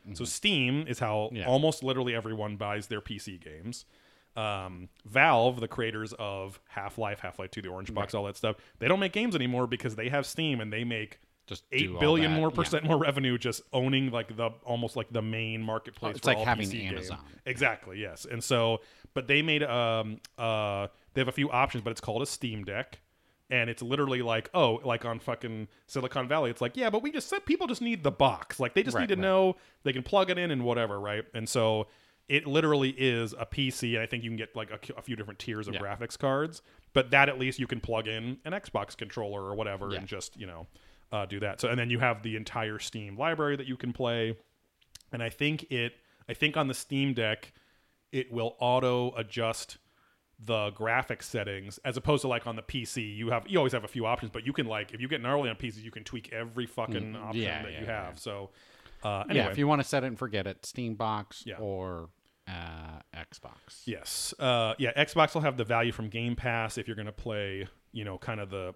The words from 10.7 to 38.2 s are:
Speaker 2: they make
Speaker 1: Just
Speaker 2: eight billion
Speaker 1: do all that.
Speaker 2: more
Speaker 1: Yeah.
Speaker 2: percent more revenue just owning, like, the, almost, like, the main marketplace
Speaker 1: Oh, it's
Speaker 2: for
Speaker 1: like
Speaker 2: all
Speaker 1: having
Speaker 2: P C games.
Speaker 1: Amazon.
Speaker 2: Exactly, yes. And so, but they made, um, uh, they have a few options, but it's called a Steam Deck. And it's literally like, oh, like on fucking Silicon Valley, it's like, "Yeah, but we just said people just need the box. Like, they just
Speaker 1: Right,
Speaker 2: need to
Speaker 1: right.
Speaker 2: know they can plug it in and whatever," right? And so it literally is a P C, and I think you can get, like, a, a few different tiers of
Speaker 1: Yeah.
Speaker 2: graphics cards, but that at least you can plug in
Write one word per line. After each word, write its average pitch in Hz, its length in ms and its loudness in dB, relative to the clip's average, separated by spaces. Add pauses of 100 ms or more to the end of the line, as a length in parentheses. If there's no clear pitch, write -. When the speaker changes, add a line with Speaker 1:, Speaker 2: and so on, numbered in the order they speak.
Speaker 2:
they 113 120 -2
make 110 340 -4 (280)
Speaker 1:
Just - 260 -10
Speaker 2:
eight 135 260 0
billion - 20 -2
Speaker 1:
do 147 60 6
all 165 100 8 (180)
that. 156 60 4
Speaker 2:
more 160 100 4
Speaker 1:
Yeah. 127 60 -8
Speaker 2:
percent 160 280 2
more 160 140 6
revenue 135 400 4
just 117 240 -2 (100)
owning, 135 400 2
like, 113 240 -4
the, 117 140 0 (140)
almost, 120 320 -2
like, 110 140 -4
the 113 120 0
main 110 400 -2
marketplace 110 500 -4
Speaker 1:
Oh, 110 40 -6
it's - 40 -10
Speaker 2:
for - 80 -2
Speaker 1:
like 120 100 4
Speaker 2:
all 110 60 0
Speaker 1:
having 110 220 4
Speaker 2:
P 98 60 -4
C 117 100 -4
games. 95 100 -4 (180)
Speaker 1:
Amazon. 98 140 -10 (220)
Speaker 2:
Exactly, 117 540 -2
yes. 90 260 -10
And 113 180 -6
so, 113 360 4 (340)
but 127 140 -2
they 143 140 6
made, 151 220 2
um, 113 560 0 (160)
uh, 107 500 0 (280)
they 135 60 2
have 123 80 2
a 127 40 -2
few 143 180 2
options, 123 320 2
but 113 80 -4
it's 113 100 -8
called 120 220 -2
a 143 40 -2
Steam 107 380 -6
Deck. 101 360 -8 (500)
And 120 200 2
it's 113 100 -8
literally 131 400 0
like, 113 320 0
oh, 123 320 6
like 120 220 0
on 113 140 -2
fucking 110 480 -6 (180)
Silicon 127 420 -2
Valley, 147 220 2
it's - 100 -6
like, 120 160 0
"Yeah, 240 140 2
but 214 120 2
we 294 80 -2
just 302 200 -4
said 403 160 -2
people 339 200 2
just 240 140 -4
need 226 240 0
the 139 60 6
box. 123 500 2
Like, 123 140 0
they 196 80 6
just 262 120 0
Speaker 1:
Right, - 60 4
Speaker 2:
need 226 80 2
to 196 60 4
Speaker 1:
right. 185 80 0
Speaker 2:
know 190 340 6 (280)
they 135 100 2
can 127 80 -2
plug 190 260 4
it 180 80 2
in 175 140 0
and 127 160 0
whatever," 113 340 2
right? 104 320 -2
And 110 160 -4
so 110 400 4 (400)
it 147 180 4
literally 143 440 6
is 123 480 2
a 113 80 -4
P 135 240 0
C, 117 240 -2
and 110 80 0
I 113 40 -2
think 117 160 -4
you 117 60 -6
can 113 80 -4
get, 110 180 -8
like, 110 160 -6
a, 107 80 -8 (200)
a - 20 -12
few 117 160 -6
different 104 220 -10
tiers 107 280 -4
of 98 60 -6
Speaker 1:
Yeah. 87 80 -4
Speaker 2:
graphics 104 380 -6
cards, 143 420 0 (320)
but 127 180 6
that 139 200 8
at 131 80 -4
least 131 200 0
you 123 80 -2
can 120 140 -2
plug 110 260 -2
in 113 380 -4